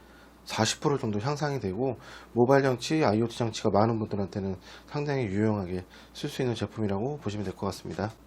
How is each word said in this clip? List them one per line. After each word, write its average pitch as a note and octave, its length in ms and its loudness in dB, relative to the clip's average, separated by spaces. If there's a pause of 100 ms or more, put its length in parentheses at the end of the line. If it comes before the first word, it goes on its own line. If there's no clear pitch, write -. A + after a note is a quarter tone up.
(440)
사십 - 380 2
프로 C#3+ 160 2
정도 G#2+ 220 -2
향상이 C#3+ 400 -2
되고 G#2+ 380 -2 (360)
모바일 C3 300 8
장치, C#3 420 0
아이오티 A2+ 320 2
장치가 A2+ 320 -2
많은 A2 300 4
분들한테는 G2 560 -4 (320)
상당히 C#3+ 380 -2
유용하게 G2 600 0 (280)
쓸 - 160 -6
수 - 120 -4
있는 B2 140 0
제품이라고 G#2+ 640 -4
보시면 G#2 260 -6
될 F#2+ 100 -6
것 G2+ 120 -4
같습니다. F#2+ 440 -4 (160)